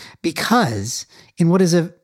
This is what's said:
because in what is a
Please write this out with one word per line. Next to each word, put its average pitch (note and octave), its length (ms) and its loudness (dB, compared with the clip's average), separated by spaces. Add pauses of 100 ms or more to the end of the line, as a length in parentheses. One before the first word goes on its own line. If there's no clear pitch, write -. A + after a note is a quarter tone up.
(220)
because C#3 840 -2 (320)
in E3+ 120 2
what F#3 120 4
is E3+ 120 2
a E3+ 200 0 (100)